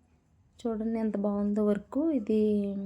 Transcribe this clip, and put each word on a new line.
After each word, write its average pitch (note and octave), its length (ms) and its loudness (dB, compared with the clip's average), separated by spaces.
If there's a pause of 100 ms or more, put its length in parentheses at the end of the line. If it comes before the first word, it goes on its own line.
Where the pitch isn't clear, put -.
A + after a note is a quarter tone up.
(600)
చూడండి A3+ 400 -4
ఎంత G#3+ 180 -2
బాగుందో G#3 480 0
వర్క్. A#3 460 0
ఇది A3 300 2 (440)